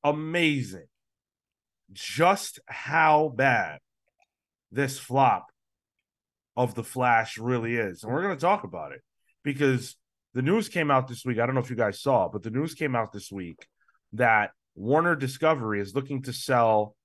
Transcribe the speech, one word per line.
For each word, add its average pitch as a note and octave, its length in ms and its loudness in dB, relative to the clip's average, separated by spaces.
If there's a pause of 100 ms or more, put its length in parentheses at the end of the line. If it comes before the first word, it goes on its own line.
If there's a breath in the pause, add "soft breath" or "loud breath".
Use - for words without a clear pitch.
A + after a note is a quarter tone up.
amazing D3 800 0 (1080)
just E3+ 720 0
how D#3 680 2
bad G#2+ 440 0 (920)
this C3 260 -2
flop B2 500 2 (1080)
of B2 200 0
The A#2+ 80 -6
Flash A#2+ 540 2
really A#2 380 -2
is. G2+ 280 -4
And G#2+ 100 -6
we're D#3 80 -2
gonna F#3+ 160 -2
talk F3+ 260 0
about D#2+ 300 -12
it - 80 -18 (420)
because C3+ 520 0 (380)
the B2 80 -4
news G#3 280 0
came D#3+ 220 -2
out C3 160 2
this A#2+ 180 -12
week. A#2+ 140 -2
I A#2 60 2
don't C3 100 -2
know B2+ 60 0
if B2 80 -6
you B2+ 60 -6
guys G#2+ 260 0
saw, A#2 280 2
but G2+ 140 -8
the A2 80 -6
news D3+ 220 -4
came C#3+ 220 -4
out A2+ 160 -2
this G2 200 -16
week F2+ 360 -12 (460)
that A2 380 2 (240)
Warner D3+ 400 2
Discovery C3 680 0
is G2 140 -8
looking C3+ 280 -6
to B2+ 100 -10
sell A2+ 720 2